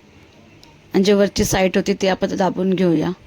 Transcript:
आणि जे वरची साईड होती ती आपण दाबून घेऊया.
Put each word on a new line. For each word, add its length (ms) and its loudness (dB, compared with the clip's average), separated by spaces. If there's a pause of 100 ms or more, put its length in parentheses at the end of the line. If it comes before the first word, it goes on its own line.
(960)
आणि 100 2
जे 80 4
वरची 320 2
साईड 320 0
होती 180 -2
ती 140 -2
आपण 280 -2
दाबून 360 -2
घेऊया. 380 0 (160)